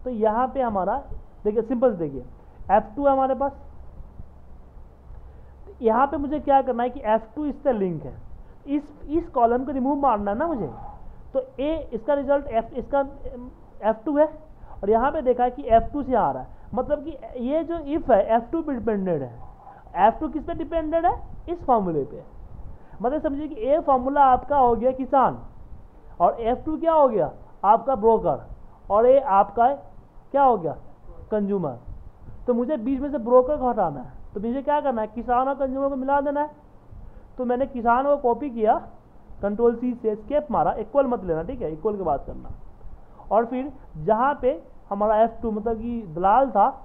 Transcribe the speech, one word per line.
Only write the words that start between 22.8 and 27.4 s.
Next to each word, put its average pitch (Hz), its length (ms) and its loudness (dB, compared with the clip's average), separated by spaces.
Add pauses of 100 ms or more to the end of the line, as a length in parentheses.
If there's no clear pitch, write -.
मतलब 269 220 -2
समझिए 294 260 -4
कि 302 140 -10
ए 277 180 2
formula 277 460 2
आपका 254 320 4
हो 240 180 6
गया 240 160 2
किसान, 254 460 2 (840)
और 190 220 4
एफ़ 240 180 0
टू 311 180 -4
क्या 330 140 2
हो 294 160 8
गया? 180 220 2 (360)